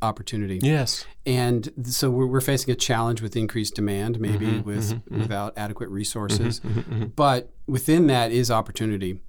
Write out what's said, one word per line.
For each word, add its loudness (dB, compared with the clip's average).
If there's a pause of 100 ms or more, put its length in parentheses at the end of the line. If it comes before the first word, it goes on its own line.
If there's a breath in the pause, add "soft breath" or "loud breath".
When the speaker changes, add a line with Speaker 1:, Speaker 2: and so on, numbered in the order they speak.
Speaker 1:
opportunity. -2
Speaker 2:
Yes. 0 (200 loud breath)
Speaker 1:
And 2 (100)
th-, -6
so 0
we're, 2
we're 2
facing 0
a 2
challenge 0
with -4
increased -2
demand, 0
maybe 0
Speaker 2:
Mm-hmm, 0
Speaker 1:
with, -2
Speaker 2:
mm-hmm, -2 (180)
mm-hmm. -2
Speaker 1:
without -2
adequate -6
resources. -2
Speaker 2:
Mm-hmm, -2
mm-hmm, -6
mm-hmm. -2 (100)
Speaker 1:
But 2 (140)
within 4
that 4
is 2
opportunity. 0